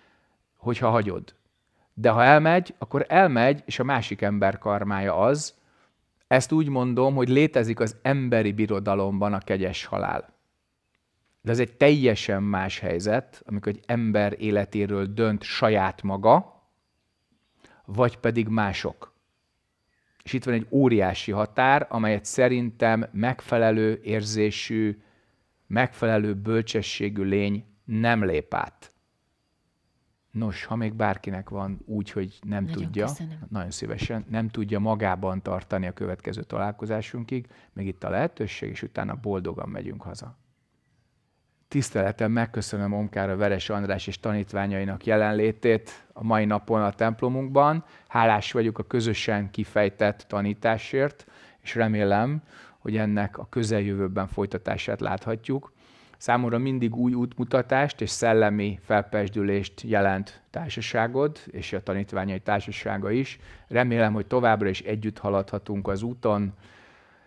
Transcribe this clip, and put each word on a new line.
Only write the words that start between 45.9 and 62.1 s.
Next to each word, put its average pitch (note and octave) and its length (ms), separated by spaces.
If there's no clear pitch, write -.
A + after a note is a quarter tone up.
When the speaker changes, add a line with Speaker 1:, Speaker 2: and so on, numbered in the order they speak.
Speaker 1:
a A2 120
mai A2 200
napon G#2+ 380
a G#2 100
templomunkban. C3+ 920
Hálás A2+ 440
vagyok A2+ 260
a - 40
közösen A2 680
kifejtett G#2 800
tanításért, A2+ 1000
és - 140
remélem, A2 680
hogy G#2+ 180
ennek G#2 420
a - 120
közeljövőben G2+ 760
folytatását G2+ 760
láthatjuk. A2+ 720
Számomra A#2+ 420
mindig B2+ 360
új A#2+ 180
útmutatást B2+ 880
és G#2 100
szellemi G#2 720
felpezsdülést G2+ 960
jelent G2 720
társaságod, C3 960
és - 260
a F#2+ 100
tanítványai G2 580